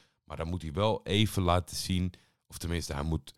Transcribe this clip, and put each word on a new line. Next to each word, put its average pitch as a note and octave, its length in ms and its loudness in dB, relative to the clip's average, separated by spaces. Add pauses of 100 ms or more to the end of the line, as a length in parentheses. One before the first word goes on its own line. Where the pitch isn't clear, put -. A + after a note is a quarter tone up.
(240)
Maar D2+ 140 -14
dan E2 100 -4
moet F2 140 -4
hij E2 100 -6
wel G2+ 320 0
even G2+ 380 2
laten F2 340 2
zien, F2+ 380 -2 (340)
of - 100 -18
tenminste, E2 360 -4
hij C#2+ 100 -2
moet D#2+ 340 -2